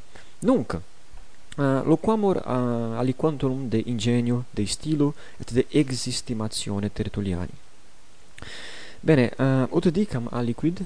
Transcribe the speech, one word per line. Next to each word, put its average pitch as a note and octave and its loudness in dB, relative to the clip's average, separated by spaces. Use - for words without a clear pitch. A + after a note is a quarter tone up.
Nunc, G3 2
uh, - -2
loquamur, G3+ 4
uh, A#2 0
aliquantum C3 0
de A2 2
ingenio, A#2+ 2
de G#2 0
stilo C#3+ 0
et - -8
de B2 4
existimatione A#2 0
Tertulliani. G2 -2
Bene, C#3 6
uh, C3 4
ut F3 4
dicam D3 0
aliquid B2 0